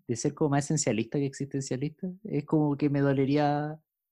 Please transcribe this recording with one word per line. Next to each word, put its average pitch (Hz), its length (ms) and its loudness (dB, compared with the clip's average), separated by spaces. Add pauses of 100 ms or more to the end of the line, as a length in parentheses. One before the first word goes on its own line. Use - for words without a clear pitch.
de 120 100 -2
ser 143 180 -2
como 151 160 2
más 139 160 2
esencialista 127 520 0
que 139 60 0
existencialista. 139 840 -6 (180)
Es 151 200 -4
como 151 320 2
que 147 140 2
me 143 100 0
dolería 143 800 2 (320)